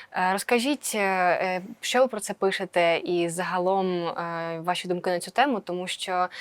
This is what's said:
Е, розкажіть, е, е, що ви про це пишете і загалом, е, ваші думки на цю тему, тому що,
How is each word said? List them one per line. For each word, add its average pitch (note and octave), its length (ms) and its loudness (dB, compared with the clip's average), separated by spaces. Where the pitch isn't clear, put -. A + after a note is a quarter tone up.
Е, F#3 200 2
розкажіть, B3 640 0
е, A3 40 -2
е, F#3 640 2
що - 200 2
ви C4 80 6
про G#3 120 -8
це G3 140 -6
пишете F3+ 640 2
і F3 300 0
загалом, F3+ 580 0
е, E3+ 800 -4
ваші F3+ 240 -2
думки F3+ 220 -2
на F3 100 0
цю F#3 100 -10
тему, B3 300 2
тому F3+ 260 -6
що, F3+ 420 -2